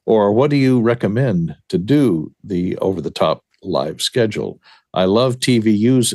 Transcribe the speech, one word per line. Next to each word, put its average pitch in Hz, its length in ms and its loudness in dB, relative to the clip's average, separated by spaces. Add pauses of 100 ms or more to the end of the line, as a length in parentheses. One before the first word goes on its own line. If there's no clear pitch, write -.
Or 104 260 4
what 135 200 2
do 147 40 0
you 131 240 2
recommend 110 760 -2 (140)
to 92 100 -2
do 104 520 0 (120)
the 90 340 -4
over-the-top 85 640 -2 (200)
live 80 400 -6
schedule? - 580 -4 (320)
I 92 120 0
love 120 340 0
T 123 180 0
V 110 140 2
U's 113 440 2